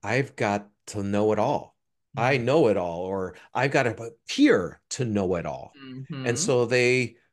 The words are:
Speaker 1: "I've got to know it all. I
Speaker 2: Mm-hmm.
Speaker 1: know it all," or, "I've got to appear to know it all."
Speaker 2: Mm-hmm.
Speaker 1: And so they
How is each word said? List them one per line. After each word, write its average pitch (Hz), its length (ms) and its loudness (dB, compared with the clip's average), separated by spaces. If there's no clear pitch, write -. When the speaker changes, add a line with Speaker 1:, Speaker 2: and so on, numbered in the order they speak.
Speaker 1:
"I've 120 320 -2
got 104 340 -2
to 107 160 -8
know 104 280 0
it 107 80 0
all. 120 380 -4
I 127 180 2
Speaker 2:
Mm-hmm. 120 100 -2
Speaker 1:
know 139 220 4
it 101 100 4
all," 87 280 -4
or, 92 300 -6
"I've 131 180 0
got 139 120 2
to 113 200 -2
appear 120 840 0
to - 160 -6
know 98 300 0
it 82 100 -4
all." 67 260 -10
Speaker 2:
Mm-hmm. 131 440 -12
Speaker 1:
And 120 120 0
so 127 280 2
they 123 500 2